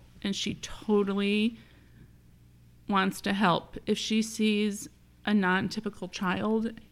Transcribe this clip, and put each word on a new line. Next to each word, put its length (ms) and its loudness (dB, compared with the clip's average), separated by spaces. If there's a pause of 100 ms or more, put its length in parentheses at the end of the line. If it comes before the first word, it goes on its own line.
(220)
and 140 -2
she 200 -4
totally 1000 0 (1300)
wants 320 2
to 120 0
help. 520 2
If 120 0
she 240 0
sees 680 0 (360)
a 80 2
non-typical 760 0
child 640 -2 (180)